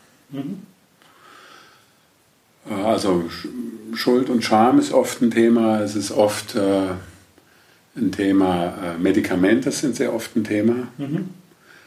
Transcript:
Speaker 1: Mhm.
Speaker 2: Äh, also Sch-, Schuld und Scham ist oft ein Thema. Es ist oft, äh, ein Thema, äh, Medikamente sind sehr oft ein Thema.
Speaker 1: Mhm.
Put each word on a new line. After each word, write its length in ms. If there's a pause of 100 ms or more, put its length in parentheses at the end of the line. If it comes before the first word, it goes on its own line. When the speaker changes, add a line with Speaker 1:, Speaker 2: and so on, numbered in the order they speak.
(300)
Speaker 1:
Mhm. 320 (2000)
Speaker 2:
Äh, 60
also 520
Sch-, 680
Schuld 320
und 140
Scham 360
ist 140
oft 280
ein 100
Thema. 500
Es 140
ist 160
oft, 440
äh, 360 (1040)
ein 160
Thema, 640 (220)
äh, 40
Medikamente 720
sind 240
sehr 180
oft 220
ein 80
Thema. 440 (100)
Speaker 1:
Mhm. 320 (580)